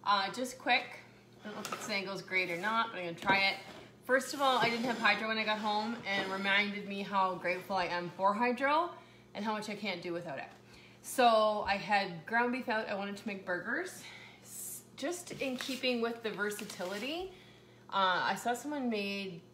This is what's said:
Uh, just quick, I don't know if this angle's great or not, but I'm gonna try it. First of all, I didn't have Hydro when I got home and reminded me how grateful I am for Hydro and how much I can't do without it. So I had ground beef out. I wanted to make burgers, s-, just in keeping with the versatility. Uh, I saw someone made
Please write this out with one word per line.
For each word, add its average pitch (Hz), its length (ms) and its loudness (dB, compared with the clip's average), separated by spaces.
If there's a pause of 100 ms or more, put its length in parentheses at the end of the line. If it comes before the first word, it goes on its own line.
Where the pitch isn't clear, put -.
Uh, 196 300 4
just 247 260 -6
quick, 254 400 0 (420)
I 214 60 -12
don't 208 80 -8
know 202 60 -8
if - 100 -6
this - 180 -8
angle's 196 320 -4
great 185 300 0
or 170 60 -2
not, 226 340 0
but 185 80 -8
I'm 180 60 -4
gonna 170 120 -6
try 196 200 4
it. 196 180 4 (480)
First 254 320 2
of 277 80 0
all, 262 160 6
I 233 100 6
didn't 233 160 0
have 233 140 0
Hydro 214 300 4
when 220 100 2
I 214 40 0
got 208 140 2
home 220 380 0 (120)
and 196 240 0
reminded 196 560 0
me 196 140 -6
how 190 320 2
grateful 180 420 -2
I 180 100 2
am 175 300 -2
for 190 160 4
Hydro 269 600 2 (420)
and 202 100 -6
how 220 80 -2
much 208 160 -4
I 214 60 -6
can't 185 300 -4
do 175 100 -4
without 170 240 -6
it. - 80 -8 (560)
So 214 680 6
I 202 60 2
had 190 540 0
ground 240 240 2
beef 254 180 -4
out. 220 180 0
I 208 60 -4
wanted 202 240 -4
to - 100 -10
make 190 200 -6
burgers, 226 560 -4 (400)
s-, - 400 -12 (120)
just 349 360 -6 (100)
in 262 160 -2
keeping 254 420 0
with 233 220 -2
the 220 80 -2
versatility. 226 1000 -4 (580)
Uh, 185 360 2
I 196 100 2
saw 240 180 0
someone 262 380 -2
made 202 500 -4 (120)